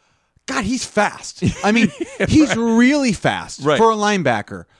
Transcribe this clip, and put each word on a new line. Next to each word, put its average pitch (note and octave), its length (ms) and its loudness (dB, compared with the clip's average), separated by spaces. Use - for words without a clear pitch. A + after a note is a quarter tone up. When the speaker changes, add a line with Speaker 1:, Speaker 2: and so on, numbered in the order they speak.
Speaker 1:
"God, C4 180 -6
he's A#3+ 200 -4
fast." - 580 -6
I G#3 80 2
mean, A3+ 180 2
Speaker 2:
<laughs> C5+ 160 -10
Yeah, G3+ 60 -2
Speaker 1:
he's D4+ 240 4
Speaker 2:
right. A3 80 -2
Speaker 1:
really A#3+ 560 2
fast G2 480 -4
Speaker 2:
Right. D3+ 160 2
Speaker 1:
for A3+ 120 4
a A3+ 40 2
linebacker. C#3 720 -2